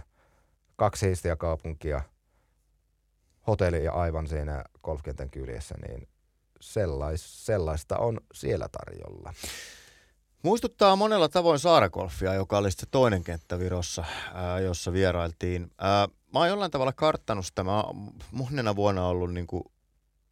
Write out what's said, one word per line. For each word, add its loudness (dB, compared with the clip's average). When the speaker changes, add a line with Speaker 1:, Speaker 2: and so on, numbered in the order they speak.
Speaker 1:
kaksi 2
siistiä 0
kaupunkia, -4
hotelli 2
ja -2
aivan -2
siinä -6
golfkentän -8
kyljessä, -10
niin -14
sellais-, -4
sellaista -2
on -2
siellä -4
tarjolla. -14
Speaker 2:
Muistuttaa 4
monella 4
tavoin 4
Saara 8
Golfia, -2
joka 0
oli 2
se -8
toinen 4
kenttä -8
Virossa, -4
ää, -4
jossa -2
vierailtiin. 0
Ää, 4
mä 0
oon 4
jollain -2
tavalla 0
karttanut 0
sitä. -4
Mä 2
oon -10
monena -2
vuonna 2
ollut 0
niinku -8